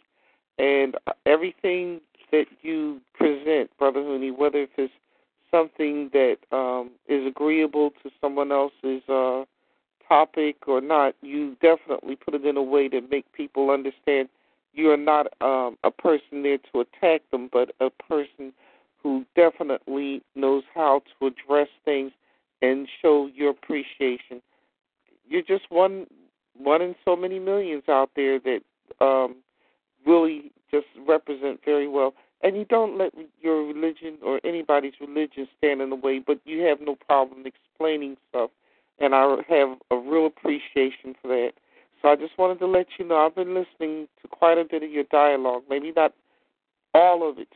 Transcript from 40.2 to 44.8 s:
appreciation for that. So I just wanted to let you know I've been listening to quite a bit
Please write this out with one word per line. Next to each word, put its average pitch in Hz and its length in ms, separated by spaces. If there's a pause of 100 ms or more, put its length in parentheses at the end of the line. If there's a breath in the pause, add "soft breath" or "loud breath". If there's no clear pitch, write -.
appreciation 135 920
for 131 80
that. 123 240 (500 soft breath)
So 147 80
I 147 60
just 151 200
wanted 185 220
to 185 80
let 180 200 (120)
you 185 80
know 170 100
I've 156 180
been 180 200
listening 156 520 (140)
to - 80
quite 165 300
a 170 60
bit 156 180